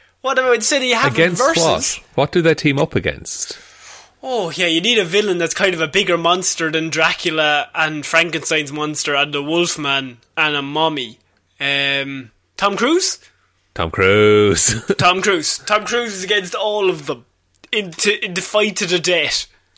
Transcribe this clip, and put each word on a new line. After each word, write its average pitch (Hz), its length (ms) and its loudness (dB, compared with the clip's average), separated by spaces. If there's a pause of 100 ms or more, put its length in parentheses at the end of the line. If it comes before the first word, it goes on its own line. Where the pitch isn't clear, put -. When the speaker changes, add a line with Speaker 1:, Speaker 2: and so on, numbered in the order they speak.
(240)
Speaker 1:
What 262 140 0
about, 254 160 4
instead 233 260 0
of 254 80 0
you 240 60 2
having 220 260 2
Speaker 2:
Against 175 220 2
Speaker 1:
versus 170 560 2
Speaker 2:
what? - 180 -20
What 139 160 0
do 180 80 2
they 160 140 4
team 139 240 0
up 156 160 0
against? - 640 -6 (640)
Speaker 1:
Oh, 240 260 -2
yeah, 160 200 -2
you 165 120 2
need 226 180 2
a 196 60 2
villain 190 320 0
that's 165 160 -2
kind 190 220 0
of 160 80 -4
a 160 40 0
bigger 175 300 0
monster 170 540 0
than 160 180 -2
Dracula 156 840 0
and 156 320 -2
Frankenstein's 160 680 0
monster 151 420 -2
and 143 200 0
the 143 80 -4
Wolfman 143 760 -2 (180)
and 151 220 0
a 143 60 -4
mummy. 143 560 -2 (420)
Um, 139 680 -4 (260)
Tom 202 180 0
Cruise? 311 440 0 (560)
Speaker 2:
Tom 82 160 -2
Cruise. 104 960 4
<laughs> 196 100 0
Speaker 1:
Tom 180 240 2
Cruise. 180 380 0
Tom 208 260 0
Cruise 233 300 -2
is 185 100 -6
against 190 300 -2
all 208 340 0
of 160 160 -2
them 135 220 -8 (440)
in, 208 200 -4
to, 208 340 0
in 190 80 -8
the 170 80 -4
fight 214 360 0
to 202 100 -2
the 175 120 0
death. 165 480 0 (320)